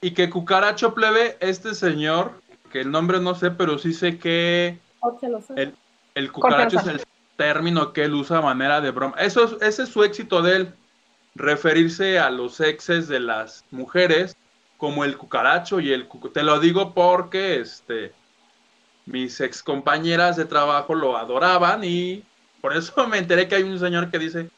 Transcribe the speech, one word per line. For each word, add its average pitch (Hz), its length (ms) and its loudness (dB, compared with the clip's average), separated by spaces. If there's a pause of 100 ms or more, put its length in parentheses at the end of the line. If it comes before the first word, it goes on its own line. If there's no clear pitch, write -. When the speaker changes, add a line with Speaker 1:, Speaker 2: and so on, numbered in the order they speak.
Speaker 1:
y 180 120 -4
que 180 160 2
cucaracho, 190 640 0
plebe, 220 460 2
este 190 340 -4
señor, 165 680 -2 (300)
que 131 100 -4
el 135 100 -4
nombre 170 300 2
no 180 140 -2
sé, 175 160 0
pero 175 260 0
sí 165 160 -4
sé 170 260 -2
que 170 580 0 (220)
Speaker 2:
Jorge 240 300 -6
Lozano. 240 320 -6
Speaker 1:
el, - 140 -6 (380)
el 139 140 -4
Speaker 3:
Jorge 135 220 -10
Speaker 1:
cucaracho 151 300 2
es 185 60 -2
Speaker 3:
Lozano. 151 140 -4
Speaker 1:
el - 60 -12 (320)
término 151 560 0
que 151 100 0
él 147 100 0
usa 147 240 -2
a 160 40 2
manera 139 400 2
de 139 100 -2
broma. 127 260 -4
Eso 202 280 2
es, 226 160 -4
ese 214 220 0
es 254 60 -8
su 214 140 2
éxito 208 380 0
de 180 160 4
él, 180 160 -4 (600)
referirse 165 840 2
a 143 100 2
los 123 300 -6
exes 160 480 -2
de 135 120 -2
las 113 520 -6
mujeres 170 640 0 (420)
como 143 280 -4
el 139 120 -4
cucaracho 165 600 0
y 143 140 0
el 127 140 -4
cuc-, 123 260 -14
te 147 100 -2
lo 151 160 4
digo 175 340 2
porque, 180 680 2
este, 113 500 -10 (960)
mis 127 340 -8
ex 131 240 -6
compañeras 165 720 0
de 165 100 -2
trabajo 147 500 0
lo 135 220 0
adoraban 175 680 2
y 180 400 -4 (380)
por 139 140 -2
eso 165 180 -6
<laughs> 254 140 2
me 220 100 -2
enteré 180 300 2
que 190 80 -2
hay 190 80 2
un 190 160 -4
señor 175 320 -2
que 175 80 -2
dice 165 380 -8